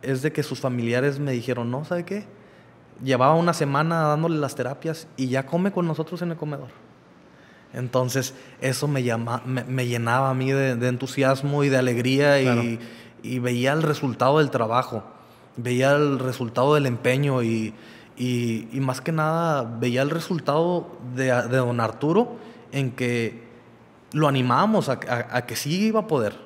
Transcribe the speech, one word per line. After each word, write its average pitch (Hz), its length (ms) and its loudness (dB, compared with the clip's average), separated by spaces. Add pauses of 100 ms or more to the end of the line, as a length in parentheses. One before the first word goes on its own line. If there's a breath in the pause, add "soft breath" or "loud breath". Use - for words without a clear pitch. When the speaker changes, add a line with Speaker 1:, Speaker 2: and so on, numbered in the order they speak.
Speaker 1:
es 131 180 -2
de 151 100 0
que 151 120 -2
sus - 160 -6
familiares 127 600 0
me 143 120 -2
dijeron, 120 400 -2
"No, 143 140 -6
¿sabe 175 200 -4
qué?". 202 200 -8 (800 loud breath)
Llevaba 131 320 4
una 170 180 2
semana 156 480 0
dándole 156 360 2
las 143 180 -2
terapias 135 520 -6 (100)
y 131 100 -2
ya 131 200 -2
come 185 240 0
con 180 160 -2
nosotros 160 360 -4
en 170 80 -4
el 160 60 -8
comedor. 143 320 -8 (1040 loud breath)
Entonces, 127 600 -2 (280 loud breath)
eso 135 260 -2
me 135 160 0
llama-, 117 420 -2
me, 127 200 -4
me 131 220 -2
llenaba 120 420 2
a 131 40 0
mí 131 180 0
de, 135 240 2
de 120 120 0
entusiasmo 135 760 0
y 143 60 4
de 135 80 4
alegría 131 640 4
y, - 40 2
Speaker 2:
Claro. 120 160 4 (600 loud breath)
Speaker 1:
y 127 160 -4
veía 123 340 2
el 160 100 2
resultado 143 560 2
del 143 100 4
trabajo, 117 540 -2 (540 loud breath)
veía 123 360 2
el 143 240 2
resultado 123 580 2
del 143 100 4
empeño 127 580 2
y, 113 300 0 (420 loud breath)
y, 120 560 -2
y 131 80 -4
más 131 220 -2
que 165 100 -4
nada 160 520 0
veía 120 380 -2
el 143 80 2
resultado 165 800 0 (280)
de, 131 100 0
de 123 320 2
don 120 240 0
Arturo 160 540 2 (360 loud breath)
en 135 200 0
que 120 520 -2 (720)
lo 151 140 4
animábamos 139 640 2
a, 131 40 2 (140)
a, 120 300 -2
a 123 80 0
que 113 100 -10
sí 185 320 0
iba 220 140 2
a 220 60 -6
poder 120 280 0 (100)